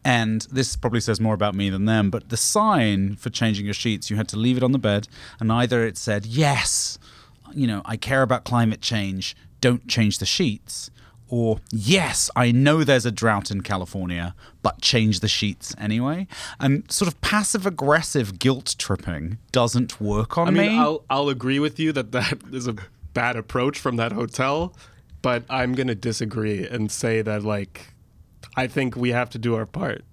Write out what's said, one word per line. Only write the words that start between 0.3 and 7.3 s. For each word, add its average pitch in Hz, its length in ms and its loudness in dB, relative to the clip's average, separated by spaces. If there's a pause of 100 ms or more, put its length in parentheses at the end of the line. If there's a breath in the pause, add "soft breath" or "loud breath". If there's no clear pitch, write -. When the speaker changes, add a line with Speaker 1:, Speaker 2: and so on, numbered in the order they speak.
Speaker 1:
this 131 240 -2
probably 117 240 0
says 107 200 -2
more 110 140 2
about 101 220 0
me 101 120 0
than 95 180 0
them, 107 240 4
but - 180 -6
the 117 80 -4
sign 110 800 2
for - 120 -10
changing 104 360 0
your 104 100 -4
sheets, - 340 -4
you 107 80 -2
had 107 120 -2
to - 100 -8
leave 123 180 2
it 123 60 2
on 127 100 4
the 139 60 2
bed, 104 300 2 (320 loud breath)
and 110 120 0
either 120 320 2
it 107 140 -4
said, 104 280 -2
"Yes, 135 720 0 (540 loud breath)